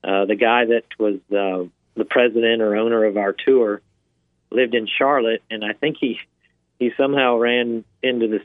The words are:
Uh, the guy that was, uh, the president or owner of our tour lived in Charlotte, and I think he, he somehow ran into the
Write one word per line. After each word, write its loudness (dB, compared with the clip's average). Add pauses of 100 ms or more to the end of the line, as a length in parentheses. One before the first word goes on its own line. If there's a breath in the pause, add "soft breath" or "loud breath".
Uh, 0
the 0
guy 2
that 0 (140)
was, 0 (160)
uh, -2 (260)
the -4
president 2
or 0
owner 0
of 0
our -2
tour 2 (680)
lived 0
in -2
Charlotte, 0
and -10
I -6
think -4
he, -4 (600)
he 0
somehow 2
ran 0 (180)
into 0
the -2